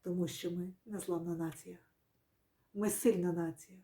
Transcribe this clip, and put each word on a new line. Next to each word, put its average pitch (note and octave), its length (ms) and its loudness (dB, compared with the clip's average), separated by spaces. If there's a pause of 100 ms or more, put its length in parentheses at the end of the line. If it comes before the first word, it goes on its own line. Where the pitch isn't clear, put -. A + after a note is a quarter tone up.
тому F3+ 260 2
що - 220 -4
ми F3+ 220 -4 (120)
незламна F3 500 -2
нація, E3 440 -6 (920)
ми G3+ 180 0
сильна F3+ 420 4
нація E3 520 -4